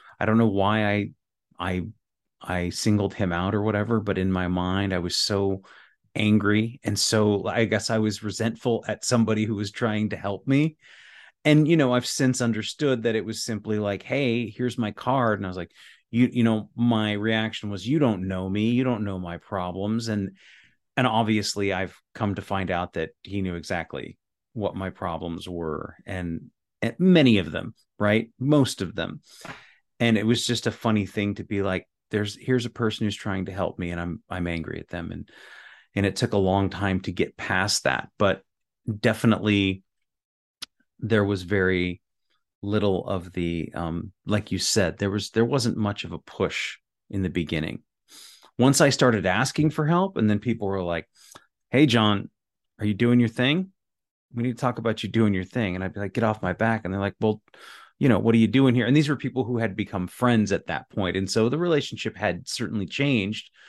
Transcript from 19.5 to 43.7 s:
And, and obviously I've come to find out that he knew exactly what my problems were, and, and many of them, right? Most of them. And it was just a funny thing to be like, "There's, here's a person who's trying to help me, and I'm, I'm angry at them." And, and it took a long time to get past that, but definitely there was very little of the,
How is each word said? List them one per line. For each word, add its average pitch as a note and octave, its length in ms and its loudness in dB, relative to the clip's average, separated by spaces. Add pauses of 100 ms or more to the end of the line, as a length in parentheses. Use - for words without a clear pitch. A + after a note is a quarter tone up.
And, G#2 300 -4 (580)
and B2+ 100 2
obviously G#2+ 680 0
I've F#2 240 -4 (160)
come G2+ 220 -2
to G2 60 -6
find F#2+ 300 -4
out F2 220 -4
that D#2+ 160 -4 (140)
he G2 180 -6
knew F2+ 140 -4
exactly E2 600 -8 (360)
what G2+ 220 -4
my F#2+ 160 -6
problems E2+ 580 -8
were, E2 460 -6 (100)
and, F2 440 -8 (320)
and A#2 180 -4
many D#3 400 8
of E2+ 120 -2
them, - 220 -8 (260)
right? G#2+ 300 2 (100)
Most C#3 420 2
of F2 140 -4
them. F2+ 240 -6 (800)
And A2+ 180 4
it G#2 100 -2
was - 200 2
just A#2+ 200 -2
a A2 40 0
funny G#2+ 360 0
thing G2+ 280 -2
to - 80 -12
be G2 180 -4
like, F#2 280 -4 (200)
"There's, G#2 300 -4
here's B2+ 260 0
a A#2+ 40 -6
person A2+ 360 -2
who's G2+ 120 -2
trying F#2+ 300 -4
to - 40 -10
help F#2 280 -4
me, F2 120 -4
and F2 80 -6
I'm, F2 300 -8
I'm F2+ 180 -4
angry E2 320 -6
at D#2+ 80 -14
them." F2 240 -8
And, F2 180 -12 (640)
and G2+ 120 2
it F#2+ 100 0
took - 160 0
a G#2 60 2
long G2 320 4
time F#2+ 320 -2
to F#2 100 -6
get E2+ 240 -2
past - 480 -2
that, C2+ 240 0 (100)
but G2 260 2 (580)
definitely G2+ 800 2 (1200)
there G#2 200 4
was G2 180 0
very F2+ 580 0 (600)
little G2+ 440 0
of F2+ 280 -6
the, E2+ 420 -4